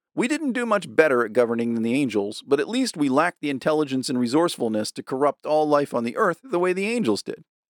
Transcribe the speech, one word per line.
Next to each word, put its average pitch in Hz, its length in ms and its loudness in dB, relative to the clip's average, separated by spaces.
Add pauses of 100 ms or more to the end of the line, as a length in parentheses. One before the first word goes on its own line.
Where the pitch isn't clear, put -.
(160)
We 226 120 0
didn't 294 260 -2
do 240 120 -2
much 180 300 -2
better 135 300 4
at 107 80 -6
governing 117 400 2
than 113 100 -2
the 117 100 0
angels, 107 520 -2
but 139 140 2
at 160 100 -4
least 240 280 -2
we 143 120 0
lacked 156 320 0
the 147 100 -4
intelligence 139 580 -2
and 123 100 -2
resourcefulness 120 760 0
to - 100 -12
corrupt 135 420 -2
all 151 220 2
life 143 260 2
on 120 100 -2
the 117 140 -6
earth 185 260 0
the 240 160 -2
way 180 140 2
the 196 160 -2
angels 170 320 0
did, - 220 -12 (260)